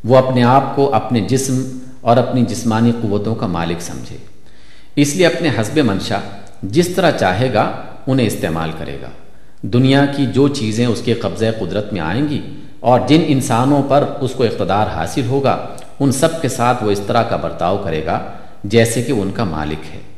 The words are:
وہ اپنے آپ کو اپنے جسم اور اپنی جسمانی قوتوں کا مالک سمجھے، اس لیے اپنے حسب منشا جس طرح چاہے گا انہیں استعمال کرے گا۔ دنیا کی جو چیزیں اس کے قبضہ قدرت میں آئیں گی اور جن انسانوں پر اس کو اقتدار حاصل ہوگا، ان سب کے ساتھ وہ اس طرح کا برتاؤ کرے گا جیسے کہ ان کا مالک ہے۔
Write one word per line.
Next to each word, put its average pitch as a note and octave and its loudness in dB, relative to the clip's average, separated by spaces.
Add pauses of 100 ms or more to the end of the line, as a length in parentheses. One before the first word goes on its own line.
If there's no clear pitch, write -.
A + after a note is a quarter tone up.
وہ B2+ 8
اپنے B2+ 4
آپ C3+ 4
کو C#3 2
اپنے A2+ 2
جسم C3 0 (400)
اور A#2+ 6
اپنی B2 2
جسمانی A2+ 2 (100)
قوتوں G#2+ 0
کا A2 -4
مالک E2+ -2
سمجھے، - -10 (800)
اس C#3+ 2
لیے F3+ 4
اپنے - 0 (100)
حسب A2+ -2
منشا G2 -2 (520)
جس E3 2
طرح F3 2
چاہے G#2 2
گا A2 2 (360)
انہیں C3 2
استعمال E2 -2
کرے C#2 -8
گا۔ B1+ -12 (600)
دنیا C3 4 (100)
کی C#3+ 0
جو C3+ 4
چیزیں A2 0
اس A2 0
کے A#2 2
قبضہ G2 -2 (140)
قدرت G#2 -4
میں F2 -4
آئیں G#2+ -2
گی B2+ -2 (380)
اور A#2+ 4
جن D#3+ 6
انسانوں C3+ 2
پر B2 4 (180)
اس B2 -2
کو B2+ 2
اقتدار G#2 0
حاصل E2+ -4
ہوگا، B2+ 0 (420)
ان C#3 4
سب E3 0
کے C3 0
ساتھ A#2+ 0
وہ G#2 2
اس G2 0
طرح A#2 4
کا G2 0
برتاؤ E2+ -2
کرے D#2 -4
گا F2+ -2 (460)
جیسے A2+ 4
کہ C3+ -2
ان F#2+ 0
کا A#2 -2
مالک D#2 -4
ہے۔ - -10 (180)